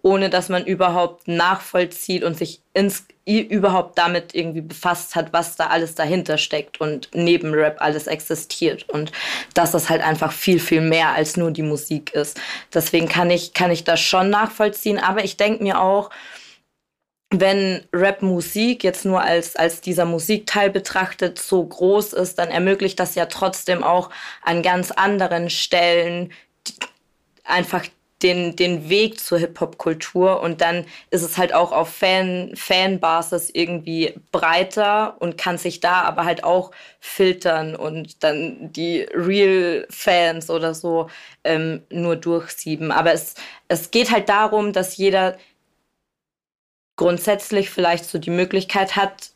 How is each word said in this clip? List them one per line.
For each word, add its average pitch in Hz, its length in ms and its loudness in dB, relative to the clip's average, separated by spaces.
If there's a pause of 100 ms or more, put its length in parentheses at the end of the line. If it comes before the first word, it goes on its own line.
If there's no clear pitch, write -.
ohne 196 240 4
dass 180 200 0
man 180 180 -2
überhaupt 175 600 0
nachvollzieht 180 960 0
und 165 140 -2
sich - 240 -8 (140)
ins-, 196 320 0 (200)
i-, 214 140 4
überhaupt 185 560 0
damit 170 380 0
irgendwie 165 260 -4
befasst 170 540 -4
hat, 165 180 -2
was 170 220 0
da 160 120 -2
alles 165 280 -2
dahinter 165 420 -2
steckt - 420 -4
und 151 360 -4
neben 170 400 2
Rap 151 240 2
alles 151 260 0
existiert - 800 -4
und 151 240 -4 (440)
dass 165 180 4
es 160 160 0
halt 165 140 2
einfach 156 280 0
viel, 175 280 2
viel 160 220 2
mehr 160 320 2
als 156 240 -2
nur 170 120 0
die 160 140 -4
Musik 151 500 -4
ist. 147 260 -4 (320)
Deswegen 165 380 2
kann 175 220 2
ich, 175 240 0
kann 180 160 2
ich 165 120 0
das 165 160 2
schon 185 300 2
nachvollziehen, 208 720 0
aber 196 240 0
ich 196 140 -6
denk 214 220 2
mir 196 220 2
auch, 196 300 2 (1200)
wenn 190 500 2 (100)
Rap-Musik 196 920 0
jetzt 185 220 0
nur 185 180 2
als, 170 320 0
als 170 260 0
dieser 180 240 0
Musikteil 202 640 0
betrachtet 190 680 -2
so 185 260 2
groß 196 480 2
ist, 180 240 -2
dann 170 120 -2
ermöglicht 185 500 0
das 180 160 -2
ja 170 100 0
trotzdem 185 580 -2
auch 180 280 2 (320)
an 170 180 0
ganz 180 300 0
anderen 185 580 0
Stellen 175 840 0 (360)
die, - 80 -14 (680)
einfach 180 400 0 (380)
den, 175 340 2
den 175 340 0
Weg 214 300 2
zur - 200 0
Hip-Hop-Kultur 170 1000 0
und 165 200 -4
dann 170 240 0 (240)
ist 175 120 0
es 165 160 -6
halt 180 160 2
auch 170 180 4
auf 165 220 0
Fan-, 185 600 0
Fanbasis 175 960 0
irgendwie 165 640 -2 (160)
breiter 190 880 0
und 170 180 -6
kann 175 200 -4
sich 170 240 -6
da 180 220 2
aber 165 220 -2
halt 175 180 -2
auch 180 280 2 (280)
filtern 170 760 0
und 156 480 -8
dann 156 480 -2
die 165 300 -2 (120)
Real-Fans 175 1400 2
oder 165 240 -2
so, 165 360 -2 (340)
ähm, 160 380 0 (100)
nur 170 240 0
durchsieben. 165 760 -4
Aber 160 200 4
es, - 240 -2 (320)
es 165 240 -4
geht 233 200 2
halt 214 180 2
darum, 208 420 2
dass 185 240 -2
jeder 190 420 2 (1600)
grundsätzlich 196 720 0
vielleicht 170 360 0
so - 120 -8
die 156 120 -6
Möglichkeit 190 680 0
hat - 400 -2